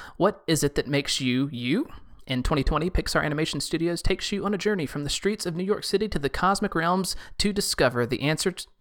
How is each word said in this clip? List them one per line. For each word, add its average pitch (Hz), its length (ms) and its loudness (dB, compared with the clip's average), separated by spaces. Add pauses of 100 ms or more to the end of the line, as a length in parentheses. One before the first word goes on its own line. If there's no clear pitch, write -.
(180)
What 202 300 2
is 156 160 2
it 143 120 0
that - 120 0
makes 143 340 0
you, 131 300 2
you? 131 360 0 (380)
In 127 180 -2
twenty 170 200 2
twenty, 160 260 2
Pixar 156 340 0
Animation 151 380 -2
Studios 165 400 -2
takes - 300 0
you 202 120 0
on 202 100 0
a 196 40 0
journey 196 280 0
from 143 180 -4
the 143 60 -4
streets - 360 -2
of 170 100 -4
New 180 80 -2
York 202 220 0
City 202 240 0
to 170 100 -2
the 143 100 0
cosmic 196 460 2
realms 175 400 2 (220)
to 202 160 2
discover 123 520 2
the 120 160 -2
answer 156 300 2
t-, - 140 -8 (160)